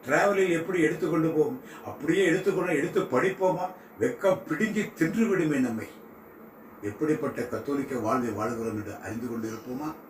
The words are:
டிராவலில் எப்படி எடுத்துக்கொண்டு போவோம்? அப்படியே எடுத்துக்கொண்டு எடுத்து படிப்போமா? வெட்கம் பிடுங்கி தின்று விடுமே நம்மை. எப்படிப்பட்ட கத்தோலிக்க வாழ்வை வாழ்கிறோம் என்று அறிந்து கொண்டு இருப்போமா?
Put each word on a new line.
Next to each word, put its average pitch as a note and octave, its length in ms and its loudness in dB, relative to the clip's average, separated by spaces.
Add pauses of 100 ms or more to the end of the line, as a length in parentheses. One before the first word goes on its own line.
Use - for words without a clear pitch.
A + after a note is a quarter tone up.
டிராவலில் F#3 540 4
எப்படி F3+ 280 0
எடுத்துக்கொண்டு D#3+ 480 2
போவோம்? D#3 240 2 (300)
அப்படியே E3+ 420 2
எடுத்துக்கொண்டு F3 480 2
எடுத்து E3+ 220 0 (120)
படிப்போமா? F3+ 540 2 (320)
வெட்கம் - 480 2
பிடுங்கி G#3 360 0 (160)
தின்று F#3 300 2
விடுமே D#3 380 2
நம்மை. A2+ 200 -4 (1000)
எப்படிப்பட்ட C#3+ 520 -2 (100)
கத்தோலிக்க C3 540 -4
வாழ்வை A#2+ 340 0
வாழ்கிறோம் A2+ 400 -4
என்று G#2 160 -10 (100)
அறிந்து A2+ 240 -6
கொண்டு A2+ 220 -6
இருப்போமா? B2+ 360 -8 (220)